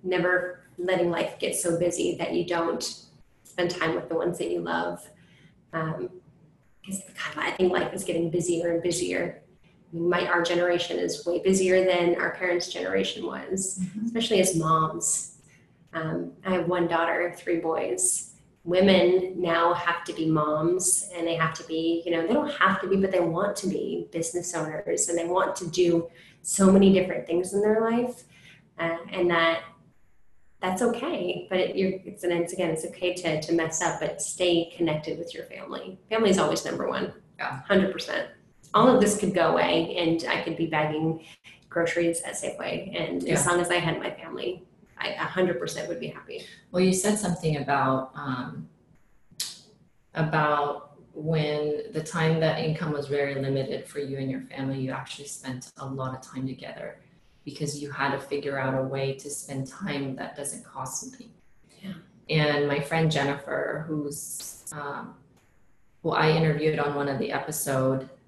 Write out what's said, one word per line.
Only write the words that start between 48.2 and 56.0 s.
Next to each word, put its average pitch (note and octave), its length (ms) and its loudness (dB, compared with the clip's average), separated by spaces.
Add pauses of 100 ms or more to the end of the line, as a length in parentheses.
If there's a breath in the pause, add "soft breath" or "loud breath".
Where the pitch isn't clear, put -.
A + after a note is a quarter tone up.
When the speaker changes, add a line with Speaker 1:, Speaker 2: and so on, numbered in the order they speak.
Speaker 3:
about D3+ 840 0 (160)
when D3+ 680 -2 (100)
the D#3 100 -4
time D#3+ 380 2
that D#3 180 2
income D#3 340 -2
was C#3 140 -4
very C#3 300 0
limited C3+ 500 -2
for - 140 -10
you C3+ 180 -6
and C3+ 100 -4
your C3 140 -4
family, C3+ 380 -6
you C3 100 -4
actually C3+ 380 -10
spent B2+ 500 -12
a C3+ 80 -10
lot C3 300 -6